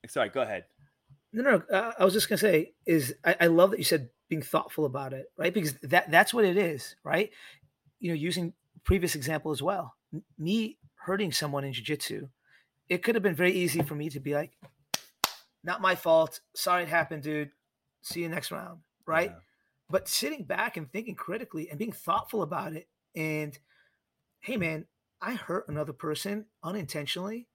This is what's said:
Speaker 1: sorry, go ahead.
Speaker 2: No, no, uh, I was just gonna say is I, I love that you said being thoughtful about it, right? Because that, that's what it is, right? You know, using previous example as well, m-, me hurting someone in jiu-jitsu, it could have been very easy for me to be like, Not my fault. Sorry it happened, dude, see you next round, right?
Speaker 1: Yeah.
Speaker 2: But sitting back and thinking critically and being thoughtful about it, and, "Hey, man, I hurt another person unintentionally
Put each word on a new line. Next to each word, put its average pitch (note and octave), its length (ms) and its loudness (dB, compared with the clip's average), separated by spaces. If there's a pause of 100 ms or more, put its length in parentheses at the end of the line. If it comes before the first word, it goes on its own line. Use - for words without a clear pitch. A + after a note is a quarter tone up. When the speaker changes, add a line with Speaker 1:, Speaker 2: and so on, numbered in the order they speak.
Speaker 1:
sorry, A2+ 220 0
go C3 140 -2
ahead. G2+ 240 -4 (640)
Speaker 2:
No, A3+ 100 -4
no, C4 140 6 (140)
uh, A3+ 280 0
I F#3 60 6
was F#3+ 100 6
just G#3 140 2
gonna G3+ 100 2
say F3 360 4 (120)
is D3+ 280 4 (100)
I, A3 160 4
I E3+ 80 8
love F3 240 8
that - 60 -2
you E3+ 60 -4
said C#3 260 0 (180)
being D#3 140 -2
thoughtful - 440 0
about C3+ 260 -6
it, C3+ 240 -12
right? F3 160 0
Because D#3 280 0
that, D3 300 2
that's F3 220 6
what A3+ 120 4
it F3+ 120 4
is, E3+ 480 -2
right? E3 280 0 (680)
You F3+ 100 -4
know, E3+ 40 -2
using E3+ 400 -4 (300)
previous F3 300 2
example D3+ 380 -4
as C3+ 100 -4
well, E3+ 340 -4 (160)
m-, D#3 120 -10 (140)
me G#3+ 400 -2 (180)
hurting F#3+ 360 -4
someone C#3 320 -2
in C#3 80 -6
jiu-jitsu, C3 560 -6 (600)
it F3+ 140 0
could A#3 140 2
have G3+ 60 2
been F#3 140 2
very F3+ 160 4
easy E3+ 300 2
for D3+ 120 -4
me D3+ 160 -6
to C#3 100 -8
be C#3+ 140 -4
like, D3 220 -4 (1040)
Not F3 180 -4
my F#3 140 4
fault. D#3+ 460 4 (140)
Sorry F3+ 300 0
it D#3+ 40 -8
happened, D#3+ 340 0
dude, D3+ 280 -4 (560)
see E3+ 160 -6
you E3 60 -6
next D#3 220 -6
round, F3 300 -12 (260)
right? E3 240 2
Speaker 1:
Yeah. - 80 -18 (520)
Speaker 2:
But F#3+ 180 0
sitting C#4 360 -2
back G3+ 320 -2
and D#3 140 -8
thinking A3+ 240 -8
critically E3 560 -8
and D3 80 -10
being A3 140 -4
thoughtful - 500 -2
about D3+ 300 -4
it, D#3+ 160 -12 (260)
and, D3+ 420 -4 (840)
"Hey, B3 160 -6
man, E3 300 -2 (340)
I A3 140 -6
hurt - 340 -6
another D3+ 240 -6
person G3 540 -6 (160)
unintentionally F3+ 920 -8